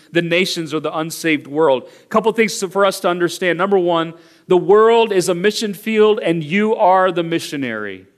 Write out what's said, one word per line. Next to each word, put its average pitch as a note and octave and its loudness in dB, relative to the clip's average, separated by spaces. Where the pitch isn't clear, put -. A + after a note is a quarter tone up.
the E3+ 0
nations E3+ -2
or D#3 -2
the D3+ -6
unsaved D#3+ -4
world. C#3 0
A - -20
couple A3 0
things A3 0
to, F#3+ -6
for G3 0
us F#3+ 0
to G3 -2
understand. F3 -2
Number G3 0
one, E3+ -2
the F3+ 4
world A3 4
is F#3 0
a F#3 0
mission G#3 -2
field G#3+ 2
and E3+ -2
you G3+ 0
are F#3+ 2
the E3+ -2
missionary. A#2+ -6